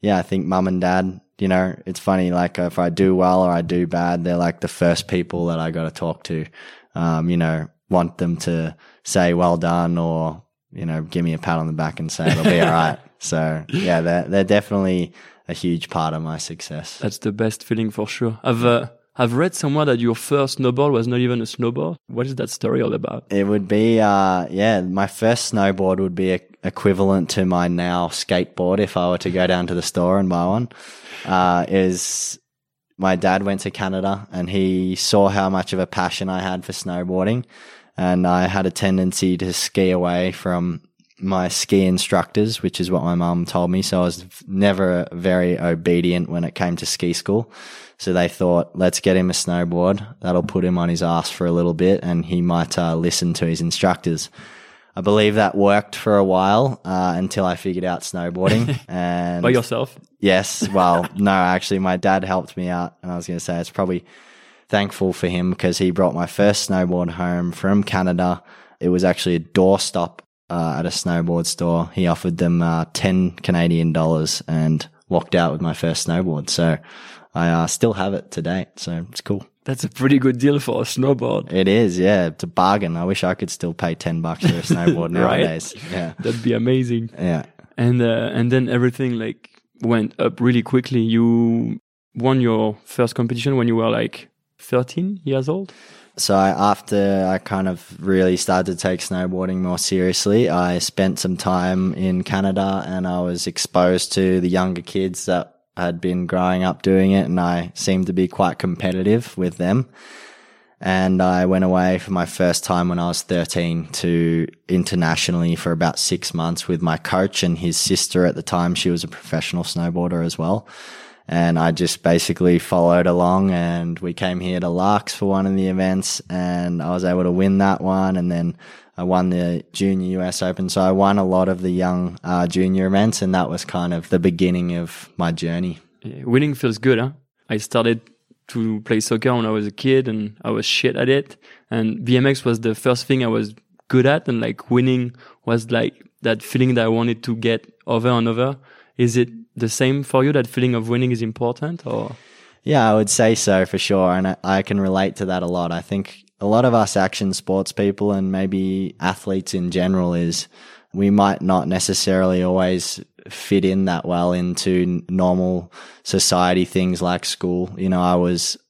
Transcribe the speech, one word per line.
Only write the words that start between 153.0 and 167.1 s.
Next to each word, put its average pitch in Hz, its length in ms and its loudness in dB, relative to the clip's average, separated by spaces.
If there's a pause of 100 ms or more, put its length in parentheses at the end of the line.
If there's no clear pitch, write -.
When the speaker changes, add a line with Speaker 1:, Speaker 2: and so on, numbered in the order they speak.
Speaker 1:
say 113 260 4
so 95 300 2
for 98 120 -4
sure. 92 340 2
And 92 160 0
I, 92 160 -2
I 98 180 0
can 101 180 -2
relate 95 380 0
to 101 80 -4
that 90 180 -4
a 87 40 -4
lot. 87 240 -2
I 85 100 -4
think - 420 -8 (160)
a 101 60 -6
lot 110 200 4
of 120 80 4
us 110 220 2
action 95 380 0
sports 95 380 -2
people 101 400 0
and 95 200 -2
maybe 95 680 -2
athletes 95 540 -4
in 90 180 -2
general 90 420 0
is 85 340 -2 (460)
we 98 160 2
might 98 320 4
not 90 260 2
necessarily 92 760 2
always 92 600 0 (260)
fit - 360 0
in 95 200 2
that 87 200 -2
well 87 280 0
into 90 480 0
n-, 90 280 -2
normal 92 640 0 (320)
society 90 640 2
things 92 360 0
like 90 240 -2